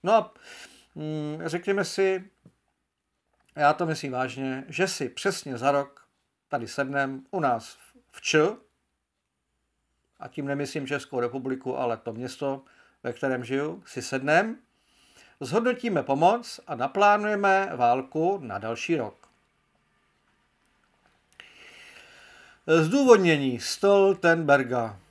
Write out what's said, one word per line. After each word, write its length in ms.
No 120
a, 200
mm, 500
řekněme 400
si, 460
já 160
to 140
myslím 260
vážně, 560
že 200
si 200
přesně 500
za 120
rok 380
tady 200
sednem 640
u 100
nás 340
v, 220
v 100
Č, 180
a 80
tím 180
nemyslím 400
Českou 340
republiku, 560
ale 200
to 160
město, 520
ve 100
kterém 320
žiju, 420
si 160
sednem, 560
zhodnotíme 600
pomoc 640
a 80
naplánujeme 1040
válku 640
na 160
další 380
rok. 320
Zdůvodnění 960
Stoltenberga. 1400